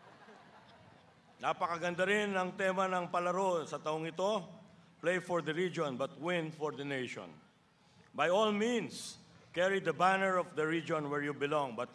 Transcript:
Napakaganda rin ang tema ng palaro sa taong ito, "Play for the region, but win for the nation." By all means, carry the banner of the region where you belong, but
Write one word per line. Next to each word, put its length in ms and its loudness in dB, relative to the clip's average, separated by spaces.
Napakaganda 640 0
rin 320 2
ang 160 0
tema 400 0
ng 160 -2
palaro 560 2
sa 160 -6
taong 240 -2
ito, 400 0
"Play 240 0
for 160 0
the 160 -2
region, 400 0
but 240 -4
win 320 0
for 240 -4
the 80 -8
nation." 480 -4
By 160 2
all 240 6
means, 640 -2
carry 240 2
the 160 0
banner 400 4
of 160 0
the 160 0
region 400 0
where 160 -2
you 80 -2
belong, 480 0
but 160 -4